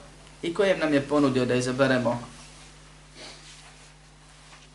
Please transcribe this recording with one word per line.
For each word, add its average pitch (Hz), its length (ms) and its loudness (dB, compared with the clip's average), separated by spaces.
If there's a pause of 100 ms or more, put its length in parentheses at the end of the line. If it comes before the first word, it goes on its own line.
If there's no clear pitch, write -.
(420)
i 170 120 -4
kojim 185 240 2
nam 156 160 0
je 143 140 0
ponudio 135 360 2
da 120 100 0
izaberemo. 127 680 0 (2500)